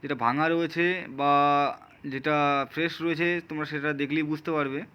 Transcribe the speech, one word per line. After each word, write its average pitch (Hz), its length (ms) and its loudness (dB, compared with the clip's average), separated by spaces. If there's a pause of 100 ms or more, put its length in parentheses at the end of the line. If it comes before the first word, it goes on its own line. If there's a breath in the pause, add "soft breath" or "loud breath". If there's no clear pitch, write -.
যেটা 143 120 -4
ভাঙা 131 340 2
রয়েছে 170 600 0
বা 139 240 0 (720)
যেটা 143 640 0
ফ্রেশ 160 320 -4
রয়েছে, 170 460 0
তোমরা 151 160 -4
সেটা 147 280 -4
দেখলেই 143 300 -2
বুঝতে 151 280 -4
পারবে। 143 300 -2 (140)